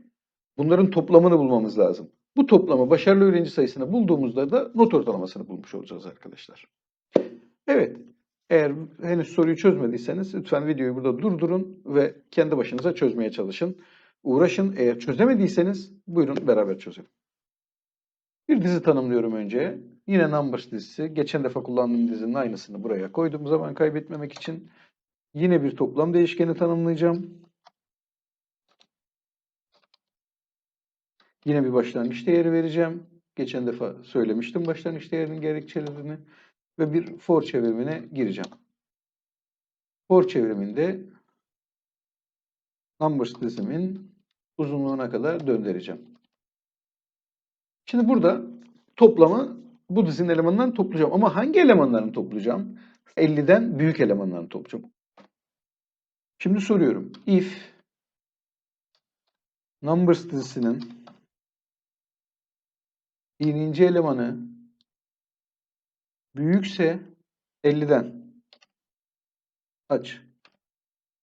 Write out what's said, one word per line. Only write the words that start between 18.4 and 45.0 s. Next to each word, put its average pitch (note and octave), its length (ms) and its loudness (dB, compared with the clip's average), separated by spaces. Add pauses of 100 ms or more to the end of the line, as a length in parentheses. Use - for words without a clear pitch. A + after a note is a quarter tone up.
Bir B3+ 140 2
dizi F3+ 200 0
tanımlıyorum B2 500 0
önce. A2 460 -4 (280)
Yine F3 240 2
numbers C#3+ 400 -4
dizisi. D3+ 440 -10
Geçen D3 300 -2
defa B2 180 -6
kullandığım A#2+ 460 0
dizinin A2+ 260 -4
aynısını G#2+ 480 -6
buraya G2 300 -6
koydum D3+ 340 -4
zaman D#3 280 -2
kaybetmemek D3+ 580 -4
için. - 380 -14 (640)
Yine E3 280 2
bir C#3 140 -2
toplam D3 380 0
değişkeni E3+ 400 2
tanımlayacağım. E3+ 920 -2 (4000)
Yine D3 200 0
bir B2+ 80 -2
başlangıç A#2+ 540 -2
değeri E3+ 260 2
vereceğim. E3 540 -2 (300)
Geçen B2+ 300 -6
defa A#2 380 -8
söylemiştim A#2 640 -2
başlangıç D#3+ 460 -8
değerinin D#3+ 280 -6
gerekçelerini. D3+ 760 -8 (600)
Ve D#3+ 140 -2
bir E3+ 260 -4
for E3 240 2
çevrimine B2 720 -4
gireceğim. G2+ 380 -4 (1600)
For F#3 200 6
çevriminde A2+ 800 -4 (1900)
numbers C#3+ 400 -2
dizimin C#3 720 -8 (440)
uzunluğuna C3+ 520 -4